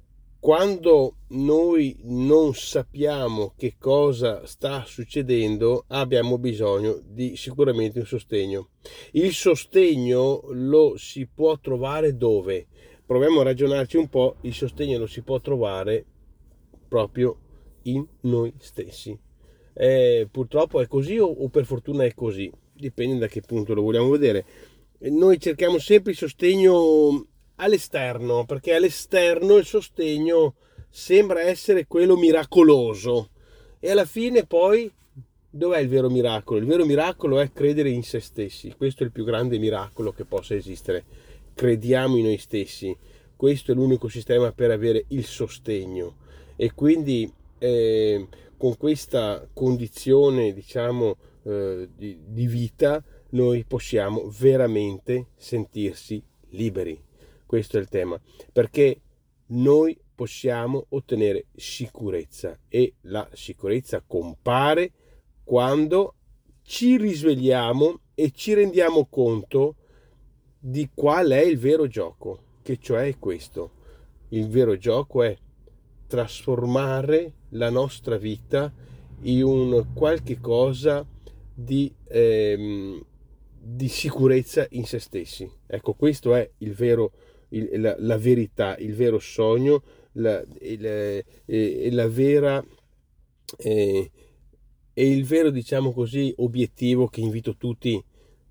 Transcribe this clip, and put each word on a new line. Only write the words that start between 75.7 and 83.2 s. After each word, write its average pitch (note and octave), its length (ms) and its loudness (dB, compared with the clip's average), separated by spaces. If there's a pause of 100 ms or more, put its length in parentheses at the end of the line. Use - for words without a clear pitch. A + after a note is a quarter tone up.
trasformare C3+ 1200 -2 (180)
la A#2 200 -4
nostra B2 480 -4
vita A2 560 -6 (480)
in B2+ 220 0
un B2 500 0
qualche B2+ 460 -2
cosa C3+ 640 0 (480)
di, C3+ 400 -4 (160)
ehm, G#2 960 0 (520)